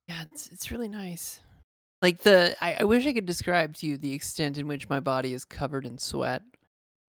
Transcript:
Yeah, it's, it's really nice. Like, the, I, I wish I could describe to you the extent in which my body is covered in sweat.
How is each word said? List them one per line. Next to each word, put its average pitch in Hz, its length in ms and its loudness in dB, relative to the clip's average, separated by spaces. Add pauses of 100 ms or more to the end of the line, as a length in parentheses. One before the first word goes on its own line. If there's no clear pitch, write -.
Yeah, 165 240 -12
it's, - 160 -16
it's - 240 -12
really 233 160 -6
nice. 196 500 -10 (640)
Like, 180 200 4
the, 180 380 8
I, 170 200 -2
I - 20 2
wish 233 240 4
I 294 60 0
could 226 120 -2
describe 170 520 0
to - 100 -8
you 147 100 -2
the 139 180 -6
extent 143 440 -4
in 147 80 -6
which 143 220 -8
my 139 100 0
body 131 340 -2
is 127 120 -8
covered 135 420 -6
in 120 100 -12
sweat. 131 460 -6 (680)